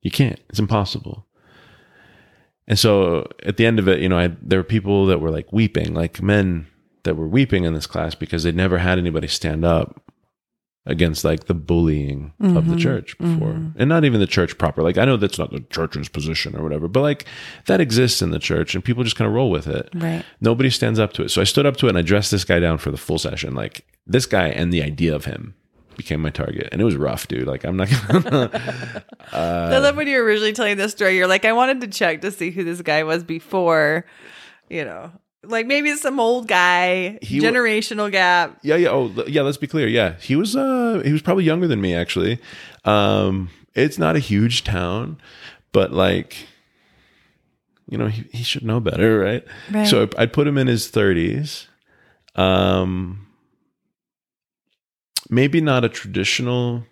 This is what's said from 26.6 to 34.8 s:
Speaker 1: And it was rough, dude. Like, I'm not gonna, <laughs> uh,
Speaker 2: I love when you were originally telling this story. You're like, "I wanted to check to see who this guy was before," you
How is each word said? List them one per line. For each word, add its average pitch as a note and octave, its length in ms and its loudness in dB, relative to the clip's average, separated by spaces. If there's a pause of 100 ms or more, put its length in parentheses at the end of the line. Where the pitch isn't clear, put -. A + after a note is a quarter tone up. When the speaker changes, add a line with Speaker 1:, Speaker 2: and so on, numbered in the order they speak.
Speaker 1:
And F2+ 100 -2
it A2+ 40 4
was G2+ 100 2
rough, C#2 320 -4
dude. B1+ 180 -4
Like, C2+ 180 -6
I'm F2+ 140 -4
not F#2+ 100 0 (200)
gonna, D#3 440 2
<laughs> B2 800 -10
uh, E2+ 400 -2
Speaker 2:
I C4 60 4
love C#4+ 180 4
when D4 120 -4
you C#4 100 0
were A#3+ 60 2
originally G#3+ 280 2
telling G#3 240 -2
this G3+ 160 -4
story. F#3+ 240 0
You're F3+ 120 2
like, F#3 180 2
"I A3 80 4
wanted B3+ 280 2
to A#3+ 60 -8
check F3 340 -2
to G3 100 -6
see F3+ 180 -6
who F#3 140 -6
this E3+ 180 -6
guy D#3 220 0
was E3 200 -2
before," E3 800 0 (680)
you D#3+ 140 -6